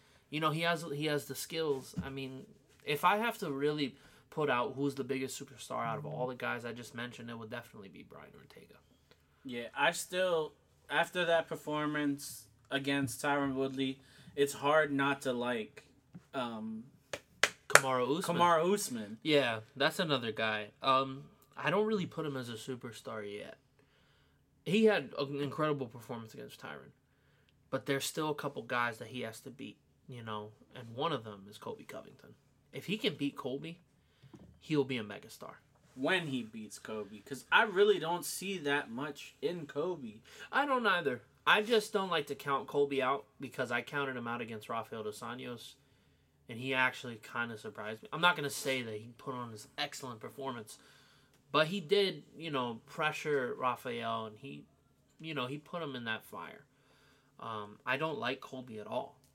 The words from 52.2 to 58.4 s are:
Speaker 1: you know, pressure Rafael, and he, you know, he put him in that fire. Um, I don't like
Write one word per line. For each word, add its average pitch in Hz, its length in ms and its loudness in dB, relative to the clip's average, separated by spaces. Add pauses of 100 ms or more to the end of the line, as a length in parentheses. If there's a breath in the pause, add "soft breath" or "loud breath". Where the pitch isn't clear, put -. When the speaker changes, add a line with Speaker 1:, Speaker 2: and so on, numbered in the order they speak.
Speaker 1:
you 160 140 -8
know, 120 340 -2
pressure 147 680 0
Rafael, 117 720 -2
and 107 100 -14
he, 143 280 -14 (540)
you 160 140 -8
know, 127 140 -2
he 143 100 -6
put 170 240 -8
him 143 140 -6
in 120 80 -6
that 110 200 -2
fire. 85 420 -12 (720 soft breath)
Um, 107 460 -8
I 127 120 2
don't 151 220 -2
like 127 220 -2